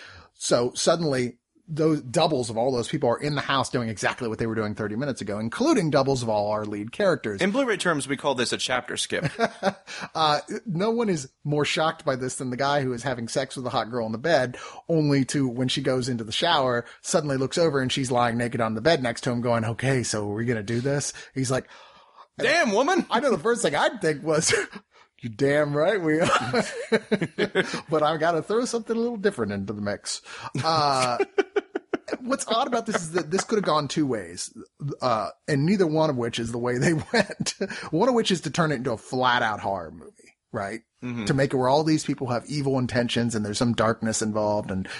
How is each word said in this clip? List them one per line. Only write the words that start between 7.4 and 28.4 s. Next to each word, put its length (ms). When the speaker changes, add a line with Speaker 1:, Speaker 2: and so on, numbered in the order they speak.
Speaker 2:
In 100
Blu-ray 260
terms, 320
we 80
call 180
this 180
a 60
chapter 380
skip. 400
Speaker 1:
<laughs> 40
Uh, 260
no 240
one 180
is 220
more 200
shocked 400
by 120
this 200
than 140
the 60
guy 260
who 100
is 100
having 260
sex 280
with 80
the 60
hot 200
girl 160
in 60
the 60
bed, 380
only 360
to, 240
when 200
she 120
goes 280
into 160
the 80
shower, 520
suddenly 340
looks 220
over 220
and 120
she's 180
lying 260
naked 240
on 140
the 60
bed 220
next 200
to 80
him 100
going, 240
"Okay, 380
so 280
are 40
we 100
gonna 180
do 180
this?" 320
He's 160
like, 180
Speaker 2:
"Damn, 340
woman!" 380
Speaker 1:
I 100
know 100
the 80
first 240
thing 120
I'd 260
think 220
was, 300
<laughs> 340
"You 80
damn 460
right 240
we 200
are." 440
<laughs> 220
But 140
I've 180
gotta 220